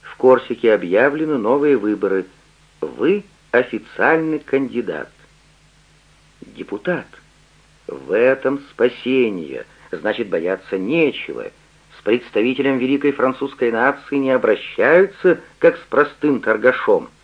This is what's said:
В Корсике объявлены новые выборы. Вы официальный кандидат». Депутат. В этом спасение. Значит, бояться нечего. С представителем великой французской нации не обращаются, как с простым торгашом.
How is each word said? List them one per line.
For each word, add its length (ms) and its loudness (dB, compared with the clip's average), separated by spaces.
В 140 -20
Корсике 580 4
объявлены 640 0
новые 380 2
выборы. 500 -2
Вы 460 -2
официальный 880 0
кандидат». 680 -6
Депутат. 640 -8
В 260 -8
этом 480 2
спасение. 920 -2
Значит, 380 -4
бояться 480 -4
нечего. 760 -4
С 20 -20
представителем 760 0
великой 340 0
французской 600 -2
нации 420 -2
не 160 0
обращаются, 1120 2
как 180 4
с 140 -18
простым 500 0
торгашом. 680 0